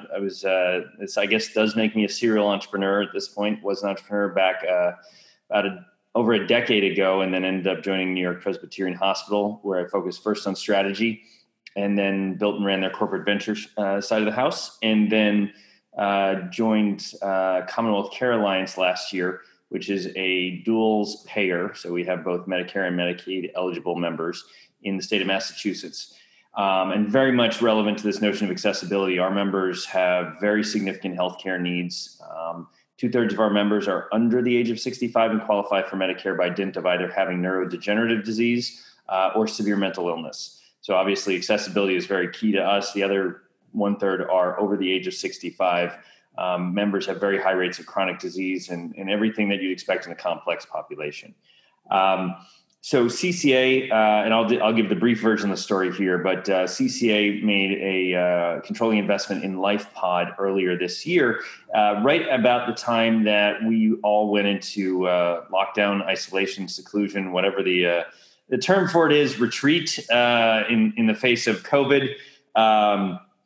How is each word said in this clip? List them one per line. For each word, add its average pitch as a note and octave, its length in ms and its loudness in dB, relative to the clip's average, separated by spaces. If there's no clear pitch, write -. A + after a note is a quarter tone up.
I F#2+ 60 -4
was, G2 240 -6
uh, F2+ 380 2
this, G2 200 -8
I G2+ 80 2
guess, G#2+ 260 0
does G#2+ 240 2
make A2 180 0
me A2 100 2
a G2 40 2
serial G#2+ 400 2
entrepreneur G2 540 0
at G2+ 100 -4
this G2 160 -6
point. G#2 340 -4
Was G2 200 -4
an G2+ 80 -2
entrepreneur G2+ 380 -2
back, F#2 380 0
uh, F2+ 260 2
about G#2 160 0
a, F#2+ 180 -8
over A#2 180 2
a G2 140 0
decade A#2 380 2
ago, F#2+ 360 2
and F#2+ 120 0
then F#2 120 0
ended F#2 220 -2
up F#2 160 -2
joining F#2 320 -2
New F#2 80 -2
York F2+ 180 -2
Presbyterian F#2 560 -6
Hospital, G2+ 640 -2
where F#2 220 -2
I F2 40 -8
focused F#2 340 -4
first G#2+ 240 -2
on F#2+ 100 -4
strategy, G2+ 640 -2
and G2+ 240 0
then G2 400 0
built G#2 180 0
and G#2 80 -2
ran G2 160 0
their F#2+ 100 -2
corporate F#2 360 -4
ventures, G2+ 500 -2
uh, G2+ 240 -2
side G#2+ 200 0
of G#2+ 60 2
the G#2+ 60 0
house, C3 500 -4
and G#2+ 280 4
then, G#2 420 2
uh, G2 360 2
joined, G#2+ 720 0
uh, F#2 460 0
Commonwealth G#2+ 460 -2
Care B2+ 200 0
Alliance G2 460 0
last F2+ 340 0
year, F2+ 280 -2
which F2+ 200 -6
is F#2+ 280 -2
a F#2 480 -2
duals A2 600 0
payer. F#2+ 500 -2
So - 180 -10
we F2 120 -4
have F2 200 -4
both F2+ 220 -4
Medicare F#2 420 -4
and F2+ 100 -2
Medicaid F2+ 580 -4
eligible F2 400 -4
members E2+ 480 -6
in G2 160 -4
the F#2 40 -10
state G2 200 -2
of F#2 40 -4
Massachusetts. F#2+ 880 -6
Um, F#2+ 360 2
and G#2+ 140 0
very C3 260 2
much A#2 280 2
relevant G#2+ 380 2
to - 60 -6
this G#2 180 -2
notion G#2 240 0
of F#2 40 -2
accessibility, F#2 680 0
our F#2 120 2
members F#2+ 540 -2
have F2+ 560 0
very G#2 240 2
significant F#2+ 500 -4
healthcare F#2 460 -4
needs. F2 580 -6
Um, E2 340 -10
two-thirds A2+ 380 0
of F#2+ 60 0
our A2 100 4
members G#2 360 2
are F2+ 240 -2
under A#2 300 2
the A#2+ 160 2
age A#2+ 140 0
of A2 100 -6
sixty-five A2+ 500 0
and A2 120 -2
qualify G2+ 400 0
for F#2+ 140 -8
Medicare F#2+ 420 -2
by F2+ 100 2
dint F#2+ 300 -4
of F2 80 -4
either F2+ 260 0
having F2+ 300 -2
neurodegenerative G2 840 0
disease, A#2 580 -2
uh, F#2+ 260 2
or A2 100 2
severe G#2 300 -2
mental F#2 320 -2
illness. - 540 -10
So G2+ 140 -2
obviously F#2+ 420 0
accessibility G2 580 0
is F2 120 -2
very F2+ 260 -2
key G#2+ 200 0
to G2 100 0
us. G2+ 320 0
The G2+ 80 -2
other G2 400 -2
one-third G2 580 0
are F2+ 280 2
over G2+ 200 0
the F#2 120 -2
age F#2 160 -2
of F#2 60 -4
sixty-five. F2 840 -2
Um, F2+ 340 -2
members G2 320 0
have F#2 160 -6
very G2 180 0
high F#2+ 140 0
rates F#2 260 -2
of E2+ 60 -16
chronic F#2 340 -2
disease F#2 520 -6
and, E2+ 260 -8
and G2 140 -6
everything G#2 400 0
that G2 100 -2
you'd F#2+ 120 -2
expect F#2 340 -4
in E2+ 60 -10
a E2+ 40 -14
complex E2+ 480 -4
population. D2+ 720 -10
Um, F#2+ 440 2
so B2 260 4
C F3 240 -2
C D3 200 2
A, C3 380 4
uh, A2 40 2
and G#2+ 380 4
I'll, A2+ 300 4
I'll A2 100 4
give A2+ 160 2
the G#2 60 0
brief A2 260 2
version G#2+ 300 2
of F#2 60 -2
the F2+ 60 -6
story F#2 300 0
here, F2+ 260 0
but, F#2 300 -2
uh, F#2 200 2
C C3 200 0
C A#2+ 220 0
A G#2 320 2
made G2 400 2
a, F#2 340 0
uh, F2 440 0
controlling A2+ 380 0
investment G2 440 -2
in F#2+ 140 -6
LifePod F#2 840 -2
earlier F#2+ 400 0
this F2 260 -6
year, C#3+ 360 2
uh, G#2 300 4
right D#3 240 2
about B2 400 2
the A#2 60 -2
time A2+ 500 2
that G#2 400 2
we A2 300 4
all G#2+ 260 2
went G2+ 160 2
into, F#2 640 0
uh, F2 420 2
lockdown, G2 560 0
isolation, F#2+ 640 -4
seclusion, F#2+ 640 -4
whatever G2 280 0
the, F2+ 260 2
uh, E2+ 160 2
the B2+ 80 0
term F#3 300 2
for E3 220 4
it D3 60 6
is, C3+ 240 2
retreat, D3 580 2
uh, A#2 560 4
in, A2 280 4
in A2+ 100 4
the A2 80 4
face A#2+ 340 2
of - 160 0
covid. C#3 500 2
Um, G#2 640 4